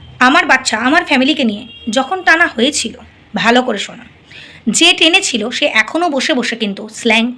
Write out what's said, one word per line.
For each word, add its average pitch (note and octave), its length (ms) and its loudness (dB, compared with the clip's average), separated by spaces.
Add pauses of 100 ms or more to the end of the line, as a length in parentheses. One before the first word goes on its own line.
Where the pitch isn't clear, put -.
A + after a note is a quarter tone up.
(180)
আমার B3+ 280 4
বাচ্চা, B3+ 320 0
আমার C#4+ 260 2
ফ্যামিলিকে C#4 400 0
নিয়ে G#3+ 220 -4 (240)
যখন C4+ 320 -2
টানা E4+ 240 4
হয়েছিল, B3 500 -2 (380)
ভালো A#3 280 2
করে A#3 160 -4
শোনো, - 260 -12 (640)
যে A#3+ 260 2
টেনেছিল D#4+ 580 0
সে D4 160 -2
এখনও D#4 420 0
বসে C#4 260 -2
বসে A#3+ 220 -2
কিন্তু G#3 320 -6
স্ল্যাং A3+ 500 0